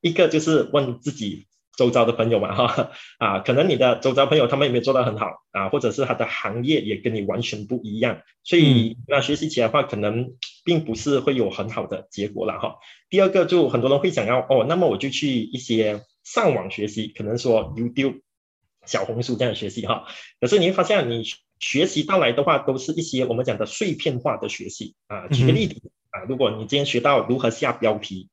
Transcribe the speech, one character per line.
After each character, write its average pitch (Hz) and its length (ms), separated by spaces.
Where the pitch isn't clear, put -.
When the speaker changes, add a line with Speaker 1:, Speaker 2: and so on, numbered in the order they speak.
Speaker 1:
一 170 120
个 165 160
就 156 100
是 156 320
问 131 300
自 143 100
己 101 360
周 123 140
遭 117 140
的 117 80
朋 113 160
友 110 100
嘛， 98 160
哈， - 360
啊， 98 200
可 - 140
能 165 160
你 143 60
的 123 220
周 131 160
遭 135 120
朋 143 120
友 120 100
他 139 80
们 139 120
也 123 40
没 123 80
有 113 40
做 135 100
到 127 100
很 107 140
好 101 340
啊， 98 180
或 147 100
者 113 120
是 131 140
他 123 80
的 113 120
行 113 380
业 139 180
也 104 160
跟 110 160
你 107 100
完 98 180
全 107 260
不 123 160
一 107 160
样， 113 220
所 175 140
以 123 400
Speaker 2:
嗯。 - 100
Speaker 1:
那 139 140
学 143 140
习 156 140
起 123 120
来 110 60
的 113 60
话， 147 100
可 - 140
能 113 380
并 165 200
不 113 120
是 139 240
会 139 160
有 107 140
很 104 200
好 110 160
的 - 240
结 101 200
果 95 160
啦， 90 140
哈。 - 160
第 196 120
二 190 80
个 190 160
就 170 240
很 120 120
多 131 80
人 143 100
会 185 100
想 117 160
要， 123 240
哦， 123 180
那 165 80
么 180 120
我 110 100
就 139 120
去 123 320
一 117 160
些 110 440
上 196 300
网 95 160
学 104 180
习， 110 200
可 - 160
能 110 140
说 113 380
YouTube、 120 460
小 95 200
红 120 180
书 123 120
这 123 100
样 110 80
的 - 20
学 98 140
习 101 160
哈。 104 200
可 - 80
是 208 120
你 170 80
会 190 60
发 190 100
现 170 260
你 117 140
学 - 260
习 147 180
到 185 160
来 120 140
的 143 100
话， 147 140
都 131 200
是 151 140
一 165 100
些 131 240
我 117 80
们 120 120
讲 113 120
的 - 80
碎 185 300
片 127 240
化 127 180
的 104 120
学 - 200
习 - 260
啊。 98 220
举 131 160
个 - 80
例 214 140
子， - 80
Speaker 2:
嗯 - 80
哼。 - 380
Speaker 1:
啊， 92 60
如 127 100
果 120 140
你 107 140
今 143 120
天 143 80
学 123 140
到 139 280
如 123 100
何 123 120
下 123 220
标 107 260
题 95 360